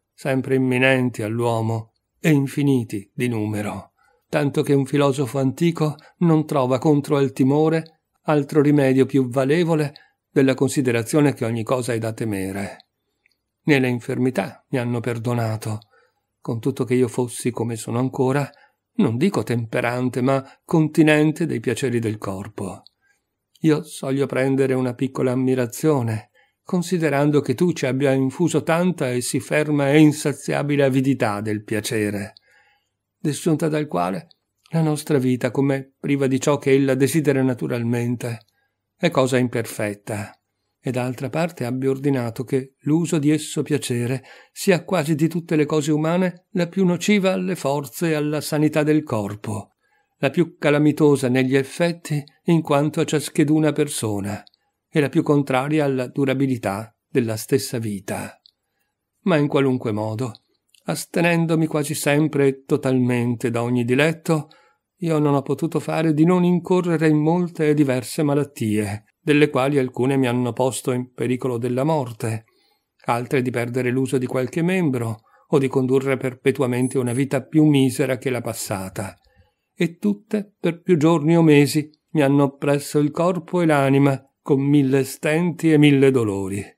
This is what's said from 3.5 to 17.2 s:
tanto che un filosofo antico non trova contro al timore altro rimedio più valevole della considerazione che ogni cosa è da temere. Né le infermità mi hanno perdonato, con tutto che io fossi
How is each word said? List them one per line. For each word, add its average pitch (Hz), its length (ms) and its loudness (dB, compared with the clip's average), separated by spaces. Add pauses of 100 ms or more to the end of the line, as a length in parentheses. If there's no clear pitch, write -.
tanto 147 320 0
che 135 100 0
un 139 140 2
filosofo 139 520 0
antico 151 580 0 (220)
non 160 280 2
trova 131 320 0
contro 147 380 2
al 139 160 2
timore 156 680 0 (220)
altro 151 400 2
rimedio 135 440 4
più 135 220 0
valevole 147 640 0 (380)
della 135 240 4
considerazione 127 800 0
che 117 100 -6
ogni 117 180 -2
cosa 127 300 -2
è 117 60 -2
da 113 140 -4
temere. 98 760 -8 (760)
Né 147 140 2
le 131 100 0
infermità 127 800 -4
mi 135 80 -2
hanno 120 220 -2
perdonato, 113 800 -4 (600)
con 117 200 -6
tutto 131 240 -4
che 120 100 0
io 123 140 2
fossi 120 420 -4